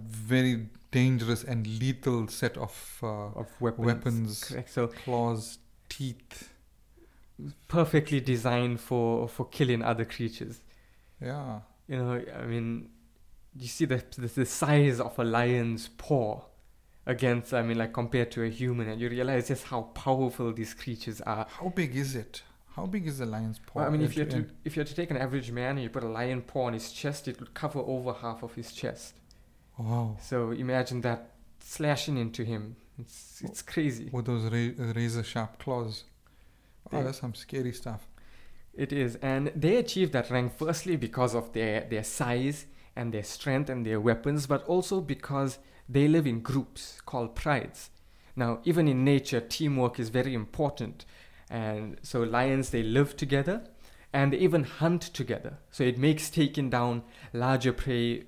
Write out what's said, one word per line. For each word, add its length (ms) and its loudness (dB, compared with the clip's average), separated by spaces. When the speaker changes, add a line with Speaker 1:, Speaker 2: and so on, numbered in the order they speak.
Speaker 1:
very 600 2
dangerous 520 4
and 240 -2
lethal 640 0
set 300 -2
of, 440 -10
uh, 40 -4
Speaker 2:
Of 80 -8
weapons. 260 2
Speaker 1:
weapons, 580 0
Speaker 2:
Correct. 260 -8
So 180 0
Speaker 1:
claws, 720 -2
teeth. 640 -10
Speaker 2:
perfectly 520 4
designed 600 2
for, 480 2
for 180 -4
killing 360 2
other 220 0
creatures. 560 -8
Speaker 1:
Yeah. 380 -8
Speaker 2:
You 80 -4
know, 260 0
I 60 -6
mean, 460 -4
you 100 -10
see 180 0
the, 180 0
the, 80 -4
the 200 0
size 540 6
of 180 -2
a 60 2
lion's 640 2
paw 540 0
against, 480 2
I 80 4
mean, 160 0
like, 160 -2
compared 380 0
to 120 -2
a 60 0
human, 400 -2
and 100 -6
you 80 0
realize 400 0
just 160 -2
how 180 -4
powerful 680 0
these 220 -6
creatures 480 -8
are. 260 -2
Speaker 1:
How 220 -6
big 260 0
is 180 -2
it? 280 -8
How 100 -4
big 220 -2
is 100 -6
a 80 -4
lion's 320 -4
paw? 220 -6
Speaker 2:
Well, 60 2
I 40 2
mean, 120 4
if 80 2
Speaker 1:
And, 60 -6
Speaker 2:
you 60 2
had 80 -2
to, 60 0
Speaker 1:
and 160 -2
Speaker 2:
if 120 -4
you 40 0
had 60 -2
to 80 -10
take 160 -2
an 60 0
average 340 -2
man 260 -2
and 60 -2
you 80 -4
put 140 -4
a 40 -2
lion 340 -2
paw 240 -2
on 80 -2
his 180 -8
chest, 340 -6
it 140 -8
would 140 -16
cover 260 -4
over 320 -2
half 320 -8
of 100 -12
his 180 -10
chest. 420 -8
Speaker 1:
Wow. 440 0
Speaker 2:
So 300 0
imagine 480 0
that 320 -2
slashing 600 -2
into 260 -2
him. 320 -6
It's, 440 -18
it's 200 -8
crazy. 500 -2
Speaker 1:
With 140 -2
those 180 0
ra-, 500 0
razor 300 0
sharp 340 -6
claws. 460 -4
Oh, 60 -2
Speaker 2:
They 60 0
Speaker 1:
that's 140 -4
some 160 -6
scary 380 -6
stuff. 340 -10
Speaker 2:
It 180 -4
is. 240 0
And 400 0
they 200 4
achieve 360 2
that 180 0
rank 260 2
firstly 400 0
because 380 0
of 200 -2
their, 260 2
their 240 -2
size 600 0
and 180 -4
their 120 -4
strength 460 0
and 140 -2
their 160 2
weapons, 460 2
but 200 2
also 340 2
because 580 -2
they 180 6
live 220 6
in 120 0
groups 600 -4
called 340 -4
prides. 560 0
Now, 280 0
even 220 6
in 180 6
nature, 360 4
teamwork 580 0
is 120 -2
very 240 2
important. 680 -4
And 520 -4
so 200 0
lions, 480 2
they 120 2
live 340 4
together 460 2
and 200 4
they 60 2
even 260 6
hunt 380 2
together. 560 -6
So 140 -2
it 140 4
makes 300 4
taking 400 2
down 360 2
larger 400 4
prey 560 0